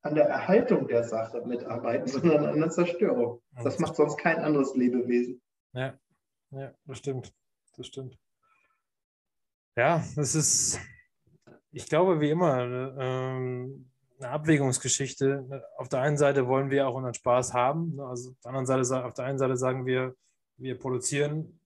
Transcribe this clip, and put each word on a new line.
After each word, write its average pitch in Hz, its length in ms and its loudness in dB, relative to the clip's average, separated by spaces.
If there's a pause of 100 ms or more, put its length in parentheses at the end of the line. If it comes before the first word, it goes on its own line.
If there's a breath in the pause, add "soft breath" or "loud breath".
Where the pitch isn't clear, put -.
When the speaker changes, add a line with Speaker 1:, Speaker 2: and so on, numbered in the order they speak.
Speaker 1:
an 151 140 -2
der 147 100 6
Erhaltung 147 600 4
der 117 160 2
Sache 110 420 -4
mitarbeiten, 120 600 -4
<laughs> - 20 -2
sondern 147 360 4
an 151 160 0
der 165 100 2
Zerstörung. 123 720 0 (220)
Das 139 160 -2
Speaker 2:
Mhm. 170 60 0
Speaker 1:
macht 160 120 -6
sonst 147 220 2
kein 160 200 2
anderes 143 360 0
Lebewesen. 123 640 2 (340)
Speaker 2:
Ja. 131 200 -6 (560)
Ja, 135 240 -12 (100)
das 123 140 -14
stimmt. 127 340 -8 (440)
Das - 100 -16
stimmt. 127 320 -14 (1600)
Ja, 151 280 2 (120)
das 147 180 -2
ist, - 440 0 (960 loud breath)
ich - 160 -14
glaube, 170 320 2
wie 147 100 2
immer, 131 680 0
ähm, 127 920 -6 (300)
eine 147 100 -10
Abwägungsgeschichte. 139 1300 0 (140)
Auf 131 120 -10
der 131 120 -2
einen 147 160 2
Seite 139 300 4
wollen 135 240 2
wir 135 160 2
auch 123 80 -2
unseren 127 200 -6
Spaß 123 380 2
haben, 139 440 0
ne? 139 100 -8
Also 127 240 -8
auf - 120 -20
der 123 80 -14
anderen 131 160 -4
Seite 131 180 2
sa-, 127 200 -2
auf 120 100 -10
der 123 100 -8
einen 135 140 -4
Seite 131 180 2
sagen 127 300 -2
wir, 127 280 -2 (420)
wir 127 220 -8
produzieren 143 880 -4